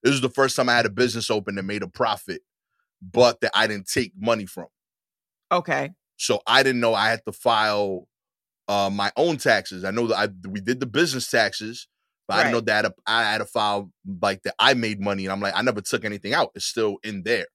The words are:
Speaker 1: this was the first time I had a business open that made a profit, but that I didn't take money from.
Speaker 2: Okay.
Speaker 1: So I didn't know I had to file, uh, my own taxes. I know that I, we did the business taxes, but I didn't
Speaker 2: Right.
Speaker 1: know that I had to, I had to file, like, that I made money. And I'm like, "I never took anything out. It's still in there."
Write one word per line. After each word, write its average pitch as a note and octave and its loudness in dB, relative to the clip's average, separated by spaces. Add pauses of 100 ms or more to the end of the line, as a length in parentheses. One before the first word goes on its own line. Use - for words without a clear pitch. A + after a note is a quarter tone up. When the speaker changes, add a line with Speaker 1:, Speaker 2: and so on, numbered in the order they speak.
Speaker 1:
this C#3 4
was C3+ 0
the B2+ 0
first C3+ 2
time B2+ 2
I B2 4
had A#2 4
a - 2
business A2+ 0
open G#2 -2
that G2 -4
made G2+ -4
a F2+ -8
profit, G2+ -4 (640)
but A#2 4
that A2+ -2
I A2 2
didn't G2+ -6
take A2+ -2
money G#2+ 0
from. - -14 (840)
Speaker 2:
Okay. E3+ -2 (260)
Speaker 1:
So - 0
I B2+ 6
didn't B2+ 2
know A2+ 2
I G#2+ 2
had A2+ -2
to G#2 -8
file, G#2 0 (600)
uh, G2+ 0
my G2+ -2
own D#3 2
taxes. F#2+ 0
I F#2+ -2
know A#2 -2
that A2+ 0
I, G#2 0 (200)
we G2+ -8
did B2 -2
the C3 -4
business C3 -2
taxes, A2 -2 (400)
but F#2+ -4
I G2+ 2
didn't A2+ 4
Speaker 2:
Right. B2+ 0
Speaker 1:
know A#2 0
that A2 0
I G#2 2
had G#2+ 2
to, F#2+ -2 (120)
I A2+ 2 (100)
had A2 -2
to G#2 -4
file, G#2 -2 (320)
like, G2 0
that - -8
I B2+ 6
made A2 -2
money. G2 -2
And F#2+ -4
I'm G2 -4
like, G2 -2
"I G2 0
never A2+ 0
took G2+ -4
anything G#2 -6
out. E3 0
It's G2 -8
still G#2+ -2
in G#2 -8
there." G2 0